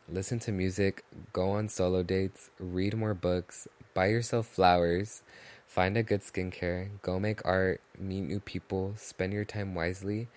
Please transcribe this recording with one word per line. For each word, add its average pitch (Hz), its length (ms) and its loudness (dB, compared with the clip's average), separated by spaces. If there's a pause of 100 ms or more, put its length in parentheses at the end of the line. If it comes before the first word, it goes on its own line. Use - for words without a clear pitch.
listen 98 320 -4
to 113 120 -4
music, 95 520 0 (280)
go 95 180 0
on 104 180 0
solo 92 340 2
dates, 95 560 -2
read 95 380 -2
more 107 180 0
books, 90 540 -2 (240)
buy 92 140 2
yourself 117 400 0
flowers, 90 760 4 (440)
find 95 300 2
a 117 60 4
good 101 200 0
skincare, 90 640 -4 (140)
go 92 160 0
make 107 260 -2
art, 92 360 2 (180)
meet 95 240 -4
new 90 180 -2
people, 95 560 -4
spend - 360 -4
your 104 120 -2
time 98 300 -6
wisely, 95 640 -2